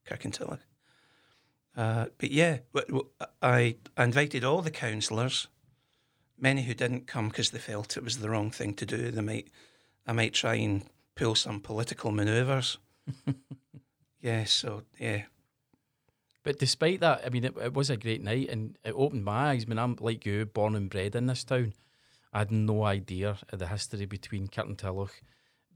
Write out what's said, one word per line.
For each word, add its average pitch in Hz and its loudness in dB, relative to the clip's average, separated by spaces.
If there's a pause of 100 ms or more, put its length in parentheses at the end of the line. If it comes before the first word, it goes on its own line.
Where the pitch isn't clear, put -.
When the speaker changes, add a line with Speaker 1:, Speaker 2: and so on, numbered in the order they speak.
Speaker 1:
Kirkintilloch. - -6 (1160)
Uh, 113 0 (100)
but - -2
yeah, 151 4 (120)
w-, 143 0
w-, 131 -2 (340)
I, 123 6 (180)
I 123 4
invited 135 2
all 160 2
the 160 -2
councillors, 113 -2 (880)
many 135 4
who 117 -2
didn't 123 -2
come 110 -2
'cause - 0
they 113 -10
felt 104 -6
it - -8
was 113 -4
the 107 -2
wrong 107 0
thing 104 -4
to 101 -6
do. 113 -2
They 110 -2
might, 107 -4 (580)
I 117 -2
might 113 2
try 113 2
and 104 2 (280)
pull 110 2
some 104 0
political 110 -4
manoeuvres. 120 2 (480)
<laughs> 135 2 (880)
Yeah, 113 0
so, 107 0 (160)
yeah. 107 0 (1200)
Speaker 2:
But 147 -2
despite 165 2
that, 160 6
I 127 -2
mean, 123 0
it, 127 -2
it 120 -2
was 135 0
a 135 0
great 113 -2
night, 123 0
and 110 -6
it 110 -4
opened 135 2
my 117 2
eyes. 123 0
I 110 -10
mean, 113 0
I'm, 120 0
like 113 -2
you, 104 0
born 107 2
and 98 -2
bred 101 -2
in 123 0
this 127 -2
town. 123 0 (600)
I 104 0
had 101 0
no 107 2
idea 98 0 (120)
of 98 -8
the 90 -4
history 101 -4
between 98 -6
Kirkintilloch, 98 -6 (540)